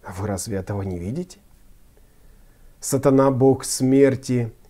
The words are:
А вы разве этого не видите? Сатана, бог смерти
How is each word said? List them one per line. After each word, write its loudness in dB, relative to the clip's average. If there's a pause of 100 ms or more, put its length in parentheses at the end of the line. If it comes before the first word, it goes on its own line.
А -14
вы -8
разве -6
этого -6
не -6
видите? -10 (1400)
Сатана, 2
бог 2
смерти 0 (200)